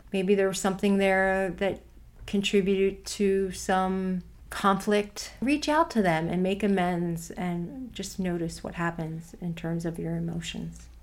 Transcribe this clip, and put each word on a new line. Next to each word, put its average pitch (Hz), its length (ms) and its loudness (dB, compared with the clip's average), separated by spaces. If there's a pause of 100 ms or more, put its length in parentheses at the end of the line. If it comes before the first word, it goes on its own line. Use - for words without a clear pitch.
(120)
Maybe 190 220 4
there 196 140 4
was 196 120 -2
something 196 380 2
there 190 580 4
that 196 240 0 (460)
contributed 196 800 2
to 196 460 0
some 185 720 0 (280)
conflict. 208 880 0
Reach 294 280 0
out 320 220 4
to 220 120 2
them 165 260 2
and 185 140 0
make 196 200 0
amends 175 680 0
and 180 640 -6
just - 260 -8
notice 170 440 -2
what - 120 -8
happens 165 640 -6
in 170 140 -4
terms 170 320 -4
of 170 120 -4
your 170 180 -4
emotions. 165 720 -6 (140)